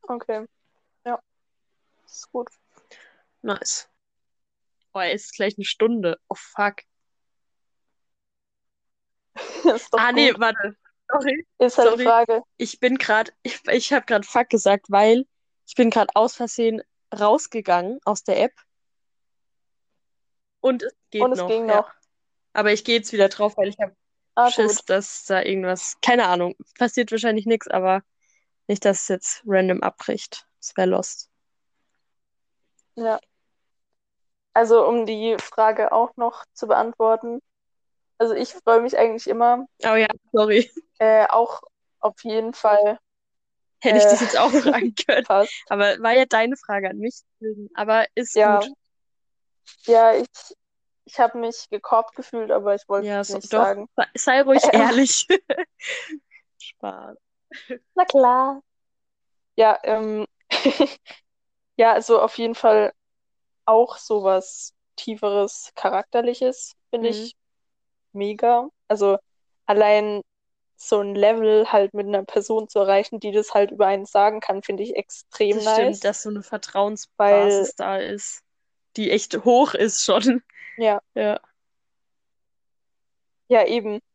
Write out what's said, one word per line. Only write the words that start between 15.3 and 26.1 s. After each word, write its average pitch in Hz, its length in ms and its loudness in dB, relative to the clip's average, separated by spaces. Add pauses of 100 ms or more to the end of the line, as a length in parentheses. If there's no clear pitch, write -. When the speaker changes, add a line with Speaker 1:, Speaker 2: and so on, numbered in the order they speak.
Speaker 2:
ich - 80 -20
bin 233 160 2
grad 220 260 0
aus 226 200 0
Versehen 226 460 -4 (360)
rausgegangen 208 880 -2
aus 208 200 -4
der - 180 0
App. 247 100 -2 (2000)
Und 254 220 0
es 240 100 -10 (180)
geht 214 140 -2
Speaker 1:
Und 254 80 0
es 220 60 -4
Speaker 2:
noch, 180 80 -6
Speaker 1:
ging 226 220 -4
Speaker 2:
ja. 208 140 2
Speaker 1:
noch. - 80 -8 (640)
Speaker 2:
Aber 208 180 0
ich 214 120 -4
geh 233 120 0
jetzt 214 160 -4
wieder 202 160 2
drauf, 208 280 -4
weil 196 120 -2
ich 202 120 -12
hab 196 140 -8 (400)
Speaker 1:
Ah, 240 160 4
Speaker 2:
Schiss, 214 340 0
Speaker 1:
gut. - 20 -
Speaker 2:
dass - 400 -4
da 190 160 -2
irgendwas, 185 600 -6
keine 240 260 2